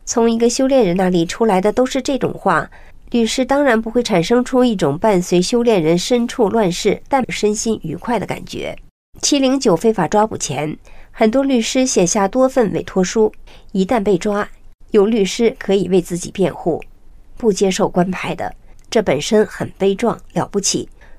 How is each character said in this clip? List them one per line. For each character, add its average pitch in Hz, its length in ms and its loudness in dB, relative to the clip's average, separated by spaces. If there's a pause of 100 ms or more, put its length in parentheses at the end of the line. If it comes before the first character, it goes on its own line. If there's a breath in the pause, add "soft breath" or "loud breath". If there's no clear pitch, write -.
从 233 240 0
一 226 80 0
个 233 140 2
修 262 160 0
炼 262 180 4
人 175 120 2
那 185 120 2
里 180 160 2
出 226 220 -2
来 190 140 4
的 208 120 2
都 254 140 2
是 262 160 -4
这 269 160 -2
种 135 160 -4
话， 165 340 -2 (420 loud breath)
律 233 140 2
师 247 200 0
当 277 180 2
然 240 180 2
不 220 80 -6
会 240 140 0
产 202 180 0
生 240 240 2
出 254 200 2
一 240 100 2
种 147 240 0
伴 202 240 2
随 180 180 2
修 233 220 0
炼 226 180 2
人 160 160 2
身 240 300 0
处 240 220 0
乱 208 240 0
世， - 360 -2
但 269 220 0
身 214 240 -2
心 214 300 -4
愉 151 100 -8
快 226 240 -4
的 196 80 -6
感 - 180 -10
觉。 - 320 -10 (460)
七 294 160 2
零 269 220 2
九 196 160 2
非 220 160 2
法 165 160 -2
抓 208 180 2
捕 214 100 -8
前， 147 400 -6 (360 soft breath)
很 220 180 2
多 269 140 2
律 269 160 2
师 254 260 0
写 226 180 2
下 196 220 0
多 262 220 2
份 254 240 0
委 160 100 -2
托 - 220 -2
书， 214 280 0 (380 soft breath)
一 190 140 0
旦 220 180 0
被 196 160 2
抓， 208 300 -4 (420)
有 202 160 4
律 226 180 2
师 220 340 0
可 - 160 -2
以 190 140 0
为 185 120 2
自 170 160 -4
己 - 140 -10
辩 175 240 -2
护， - 280 -4 (540)
不 220 160 2
接 190 180 2
受 185 180 0
官 185 220 0
派 175 240 -8
的， 127 200 -8 (340 soft breath)
这 220 140 2
本 151 180 0
身 214 240 2
很 - 320 -6
悲 196 180 0
壮， - 240 -2 (140)
了 165 140 -2
不 - 120 -6
起。 - 300 -4 (300 soft breath)